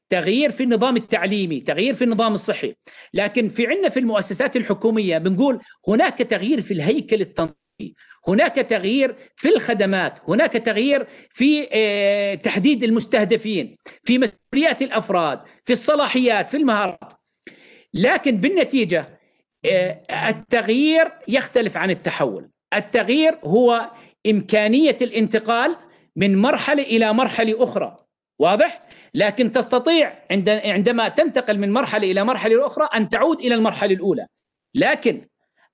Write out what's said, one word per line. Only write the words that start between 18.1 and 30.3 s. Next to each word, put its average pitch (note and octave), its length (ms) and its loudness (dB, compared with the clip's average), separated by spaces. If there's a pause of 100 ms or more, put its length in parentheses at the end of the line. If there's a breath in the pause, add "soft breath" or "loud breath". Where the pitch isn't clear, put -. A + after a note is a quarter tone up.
بالنتيجة، A#3 840 0 (460)
آه، F#3 360 0 (280)
التغيير B3 840 0 (160)
يختلف A#3 480 -2
عن F3 140 -2
التحول. C3 580 -4 (260)
التغيير A#3+ 720 0
هو A#3 460 2 (360 loud breath)
إمكانية G#3+ 760 2
الانتقال A#3 720 0 (400 soft breath)
من G3 220 2
مرحلة C#4 440 0
إلى A3+ 300 0
مرحلة A3+ 500 0
أخرى، F#3 340 -4 (420)
واضح؟ G#3 440 2 (320 loud breath)
لكن G#3 380 0
تستطيع B3+ 640 0 (120)